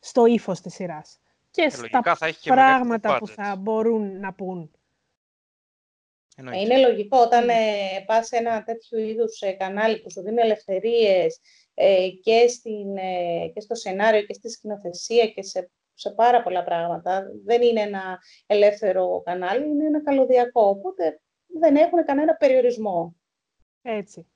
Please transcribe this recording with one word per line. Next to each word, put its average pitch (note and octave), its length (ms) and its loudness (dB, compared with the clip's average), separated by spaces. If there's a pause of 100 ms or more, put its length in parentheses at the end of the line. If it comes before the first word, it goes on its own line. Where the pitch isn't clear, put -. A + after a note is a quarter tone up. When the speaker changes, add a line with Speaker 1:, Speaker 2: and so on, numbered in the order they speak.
Speaker 1:
στο A#3+ 220 2
ύφος G#3+ 340 0
της - 140 -18
σειράς. E3 460 -14 (300)
Και - 120 -2
Speaker 2:
Ε, D#4 60 2
Speaker 1:
στα - 100 -6
Speaker 2:
λογικά E3+ 360 0
θα D#3+ 120 -6
έχει D#3+ 140 -6
και D3+ 100 -4
μεγαλύτερο C4 280 6
Speaker 1:
πράγματα A3+ 400 0
που A3 100 -6
Speaker 2:
budget. G#3+ 160 -12
Speaker 1:
θα G3+ 120 -6
μπορούν G#3+ 640 -2
να G3 120 -10
πούν. F3+ 380 -12 (1700)
Speaker 2:
Εννοείται. C3+ 240 -10
Speaker 3:
Είναι A#3 180 2
λογικό B3 400 2
όταν, A#3+ 260 4
Speaker 1:
Ναι. A#3+ 80 2
Speaker 3:
ε, G3+ 540 -2
πας A3+ 200 0
σε B3 100 -6
ένα A#3 260 -2
τέτοιου A3+ 360 -8
είδους, A3 420 -4
ε, G3 120 -4
κανάλι G3+ 480 -2
που - 100 -20
σου F#3 120 -14
δίνει A3 180 -2
ελευθερίες, G#3 1000 0 (340)
ε, F#3 340 4 (140)
και A3+ 260 4
στην, G#3 480 -6
ε, F3 580 -4
και G#3+ 60 -10
στο G#3 140 -8
σενάριο G#3 480 0
και G#3 120 -12
στη - 160 -16
σκηνοθεσία G#3 760 -2
και G#3 160 -8
σε, F#3+ 280 -10 (240)
σε - 160 -8
πάρα A#3 320 4
πολλά F3+ 220 -4
πράγματα. F3+ 580 -4 (220)
Δεν A#3+ 180 2
είναι A#3 180 2
ένα F#3+ 380 -8 (280)
ελεύθερο G3 800 2
κανάλι, F#3 440 -4
είναι D4+ 160 -2
ένα D4+ 180 0
καλωδιακό, B3 680 2
οπότε D4+ 520 -4 (260)
δεν D#4 300 2
έχουν E4+ 280 4
κανένα D#4 300 0
περιορισμό. A3+ 800 0 (680)
Speaker 1:
Έτσι. G3+ 540 -10